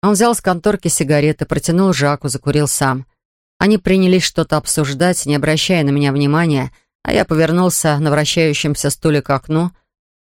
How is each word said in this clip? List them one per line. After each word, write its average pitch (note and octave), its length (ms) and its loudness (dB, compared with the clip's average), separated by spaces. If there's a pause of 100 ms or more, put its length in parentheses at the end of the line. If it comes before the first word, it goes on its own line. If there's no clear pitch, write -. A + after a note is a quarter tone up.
Он G3+ 120 0
взял A#3 200 2
с - 80 -6
конторки G3 460 -2
сигареты, D3+ 580 0
протянул F#3 460 0
Жаку, C#3+ 380 -2
закурил C#3+ 380 -2
сам. C3 380 -2 (520)
Они G#3 200 2
принялись F#3 460 2
что-то - 340 -2
обсуждать, D3+ 680 -2
не C#3+ 100 0
обращая D#3 480 0
на C#3 60 2
меня C#3+ 220 0
внимания, C#3+ 600 0 (320)
а - 80 -4
я - 140 0
повернулся E3 720 0
на D3 140 0
вращающемся D3 760 -2
стуле D3 320 0
к - 100 -14
окну, D#3+ 400 -2 (500)